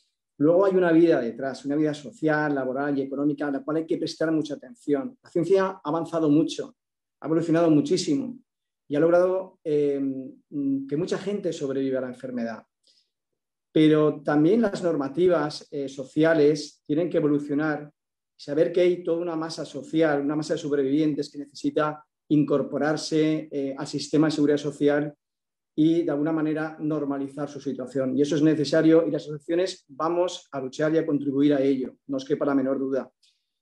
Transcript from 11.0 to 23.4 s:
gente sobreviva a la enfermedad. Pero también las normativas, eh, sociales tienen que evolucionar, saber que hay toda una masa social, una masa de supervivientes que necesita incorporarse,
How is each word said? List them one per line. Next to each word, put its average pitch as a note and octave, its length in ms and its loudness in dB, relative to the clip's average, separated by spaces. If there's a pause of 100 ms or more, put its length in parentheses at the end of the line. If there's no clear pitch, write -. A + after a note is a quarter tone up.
gente F#3+ 340 -4
sobreviva C3+ 460 -4
a - 20 -4
la B2+ 80 -6
enfermedad. A#2+ 540 -8 (1080)
Pero D3+ 500 4
también D#3+ 400 4
las G3+ 220 -2
normativas, D#3 880 0
eh, C#3 160 -6
sociales D3+ 1000 2
tienen D#3 240 0
que F3 80 -2
evolucionar, D3 720 -2 (460)
saber D#3+ 360 0
que F3+ 100 2
hay F3+ 220 2
toda E3+ 180 -2
una F3 140 -4
masa D#3+ 300 -8
social, D3 560 -2
una D3 140 -2
masa D#3 180 -4
de D3 60 -4
supervivientes C#3+ 720 -2
que C#3+ 80 -16
necesita D3+ 680 -4 (220)
incorporarse, D3+ 1200 0